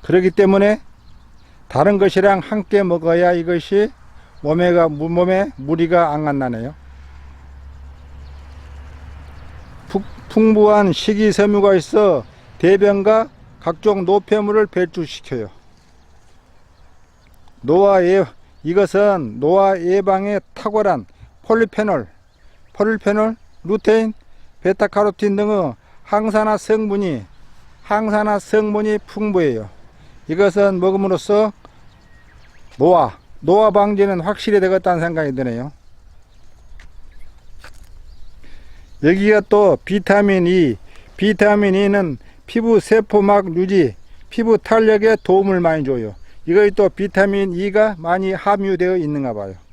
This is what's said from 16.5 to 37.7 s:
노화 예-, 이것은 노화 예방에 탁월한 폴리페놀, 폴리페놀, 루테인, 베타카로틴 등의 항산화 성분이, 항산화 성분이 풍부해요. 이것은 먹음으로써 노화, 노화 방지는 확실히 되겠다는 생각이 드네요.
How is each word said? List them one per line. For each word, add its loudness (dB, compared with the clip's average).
노화 4
예-, 2
이것은 0
노화 2
예방에 -2
탁월한 -2
폴리페놀, -2
폴리페놀, -2
루테인, 0
베타카로틴 -2
등의 -2
항산화 0
성분이, -2
항산화 -2
성분이 -2
풍부해요. -4
이것은 0
먹음으로써 0
노화, 2
노화 2
방지는 0
확실히 -2
되겠다는 0
생각이 -4
드네요. -6